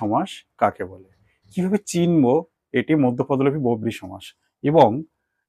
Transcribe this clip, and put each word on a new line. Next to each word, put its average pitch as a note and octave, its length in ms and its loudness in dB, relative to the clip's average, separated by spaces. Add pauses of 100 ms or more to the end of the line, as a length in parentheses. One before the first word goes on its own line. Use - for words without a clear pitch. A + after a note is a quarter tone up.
সমাস A#2 280 -2 (320)
কাকে G#2 300 -2
বলে, F#2+ 180 -20 (420)
কিভাবে F#3 260 -2 (140)
চিনব E3+ 340 2 (480)
এটি B2 200 0 (100)
মধ্যপদলোপী C3 640 -2
বহুব্রীহি A2+ 360 -4
সমাস F#2+ 220 -18 (400)
এবং C#3+ 260 6 (600)